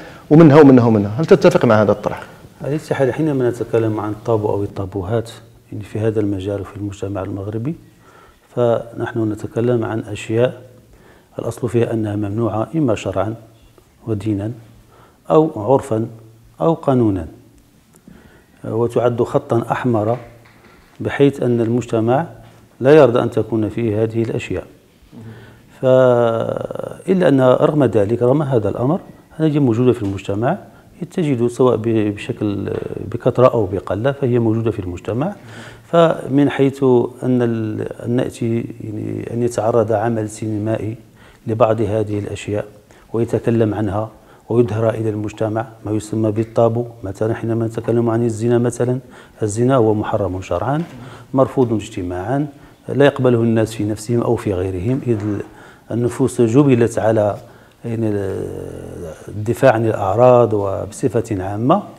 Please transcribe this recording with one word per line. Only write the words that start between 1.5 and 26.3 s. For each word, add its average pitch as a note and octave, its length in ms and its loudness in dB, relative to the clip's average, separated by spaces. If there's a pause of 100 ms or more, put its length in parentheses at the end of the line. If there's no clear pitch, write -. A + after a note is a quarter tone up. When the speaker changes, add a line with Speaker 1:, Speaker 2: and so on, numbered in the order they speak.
Speaker 1:
مع A2 180 6
هذا G2+ 100 4
الطرح؟ - 300 -4 (420)
Speaker 2:
على C3+ 80 -4
أي D#3 220 -6
حال، C3 200 0
حينما C#3 360 0
نتكلم A2 500 -2
عن G#2+ 100 -6
الطابو G#2+ 380 -2
او G2+ 140 -2
الطابوهات، G2+ 680 -6 (420)
يعني، G#2+ 120 -12
في - 140 -10
هذا G#2+ 220 -2
المجال G2+ 400 -4
وفي F#2 160 -14
المجتمع G2 460 -8
المغربي، G#2 520 -8 (840)
فنحن A2+ 760 -2
نتكلم A#2 520 -2
عن G#2+ 160 -4
اشياء A2+ 640 -4 (760)
الاصل A#2 300 -6
فيها A#2 240 0
انها G#2+ 240 -2
ممنوعه G#2 580 -2
اما C#3 200 2
شرعاً G2 400 -4 (720)
ودينا G#2 440 -4 (800)
او D#3 260 4
عرفا A2+ 500 0 (540)
او E3 140 2
قانونا، A2 520 0 (1400)
وتعد A#2 580 0
خطا A#2 480 0
احمر، A#2 460 0 (840)
بحيث C#3 420 0
ان A#2+ 180 0
المجتمع A#2+ 680 0 (540)
لا B2+ 100 4
يرضى B2+ 320 8
ان A#2 80 -2
تكون A2 380 -2
فيه A2 340 -2
هذه A2+ 200 -2
الاشياء. F#2+ 420 -6 (1160)
ف-، C3+ 40 -2 (1300)